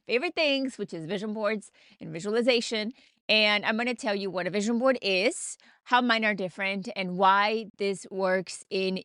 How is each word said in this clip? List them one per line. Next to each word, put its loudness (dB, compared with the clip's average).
favorite 0
things, 0
which -8
is -8
vision -6
boards -4
and -12
visualization. 0
And 4
I'm 2
gonna -2
tell -2
you -4
what -2
a -2
vision 0
board 4
is, 0
how 2
mine 2
are 2
different, -4
and -6
why 4
this -4
works -2
in -2